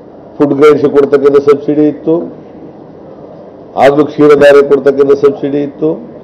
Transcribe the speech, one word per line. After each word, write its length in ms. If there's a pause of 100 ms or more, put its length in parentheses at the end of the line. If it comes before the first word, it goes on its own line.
(380)
ಫುಡ್ 160
ಗ್ರೈನ್ಸ್ 320
ಕೊಡ್ತಕ್ಕಂಥ 640
ಸಬ್ಸಿಡಿ 380
ಇತ್ತು, 460 (1500)
ಆಗ್ಲೂ 260
ಕ್ಷೀರಧಾರೆ 600
ಕೊಡ್ತಕ್ಕಂಥ 440
ಸಬ್ಸಿಡಿ 520
ಇತ್ತು 480 (120)